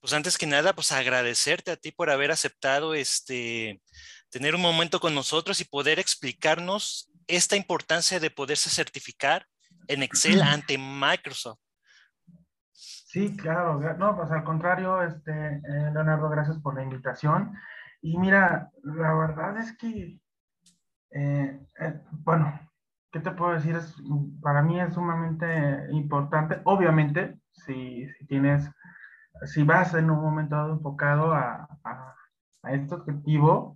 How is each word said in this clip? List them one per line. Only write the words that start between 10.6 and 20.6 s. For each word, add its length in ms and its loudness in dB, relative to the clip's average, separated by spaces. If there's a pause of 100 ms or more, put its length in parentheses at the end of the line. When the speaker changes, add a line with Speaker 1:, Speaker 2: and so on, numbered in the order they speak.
Speaker 1:
Microsoft. 800 -4 (1120)
Speaker 2:
Sí, 640 -6
claro, 420 -2
gra-, 180 -4
no, 180 2
pues 160 -6
al 120 0
contrario, 580 0
este, 300 -6
eh, 300 -6 (320)
Leonardo, 360 2
gracias 300 0
por 160 -4
la 80 -6
invitación. 720 -2 (460)
Y 160 -2
mira, 520 4 (140)
la 320 0
verdad 420 -2
es 200 -8
que, 420 -8 (920)